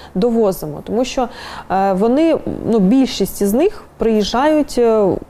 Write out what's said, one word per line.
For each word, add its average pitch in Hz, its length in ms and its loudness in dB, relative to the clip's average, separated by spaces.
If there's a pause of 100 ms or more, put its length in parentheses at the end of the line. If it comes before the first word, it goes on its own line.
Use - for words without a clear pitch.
(160)
довозимо, 190 680 0
тому 226 220 -2
що, 247 220 -4 (440)
е, 190 220 0
вони, 254 440 2 (340)
ну, 226 80 2
більшість 208 640 2
із 202 120 2
них 330 300 0 (140)
приїжджають, 233 800 0
е, 220 300 4 (220)